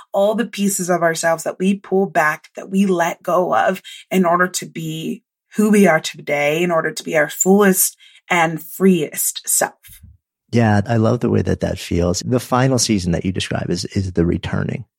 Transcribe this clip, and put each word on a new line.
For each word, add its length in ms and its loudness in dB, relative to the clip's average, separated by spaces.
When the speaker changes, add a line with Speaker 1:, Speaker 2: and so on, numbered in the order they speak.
Speaker 1:
all 220 2
the 120 -2
pieces 420 -4
of 120 0
ourselves 420 0
that 160 -8
we 180 0
pull 280 -2
back, 500 -2
that 140 -16
we 160 2
let 360 -2
go 340 0
of 260 0
in 160 2
order 220 2
to 180 -8
be 580 -8
who 160 2
we 160 6
are 120 4
today, 640 -2
in 80 0
order 200 0
to 120 -12
be 140 -2
our 120 2
fullest 680 2
and 340 0
freest 840 0
self. 260 -2
Speaker 2:
Yeah, 360 4
I 100 0
love 220 2
the 100 -2
way 120 2
that 200 -2
that 180 -2
feels. 420 -2
The 180 -2
final 400 0
season 320 0
that 140 -2
you 80 -2
describe 360 -4
is, 160 -4
is 280 -4
the 120 2
returning. 600 -4